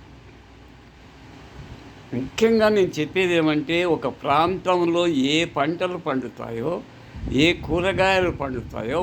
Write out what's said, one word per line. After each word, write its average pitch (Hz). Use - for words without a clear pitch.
ముఖ్యంగా 214
నేను 196
చెప్పేది 175
ఏమంటే, 156
ఒక 151
ప్రాంతంలో 175
ఏ 156
పంటలు 170
పండుతాయో, 123
ఏ 143
కూరగాయలు 185
పండుతాయో 123